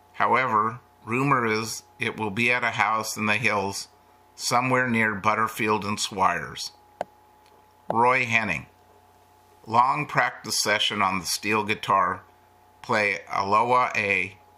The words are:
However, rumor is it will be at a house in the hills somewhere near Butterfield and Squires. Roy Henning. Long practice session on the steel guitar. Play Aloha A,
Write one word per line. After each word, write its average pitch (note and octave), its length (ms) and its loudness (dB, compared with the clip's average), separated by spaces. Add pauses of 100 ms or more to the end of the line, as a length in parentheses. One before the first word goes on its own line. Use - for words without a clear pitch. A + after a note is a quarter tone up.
(140)
However, A2+ 680 2 (260)
rumor B2+ 400 0
is A2 380 -2 (140)
it A2+ 220 -6
will G#2+ 100 -4
be A#2+ 220 0
at B2 120 0
a A#2 80 0
house G#2+ 460 -2
in G#2 80 -2
the G#2+ 100 2
hills G#2 520 -2 (480)
somewhere B2+ 520 0
near A2+ 280 2
Butterfield G#2+ 680 0
and G2+ 140 -2
Squires. F2 720 -2 (1200)
Roy B2 340 4
Henning. A2 420 0 (1000)
Long C3 400 2
practice A#2+ 560 -2
session G#2 400 2
on F#2+ 180 0
the E2 60 -8
steel G#2+ 380 0
guitar. F#2+ 600 0 (580)
Play G#2 400 0 (100)
Aloha A#2 640 2
A, G2 420 0 (200)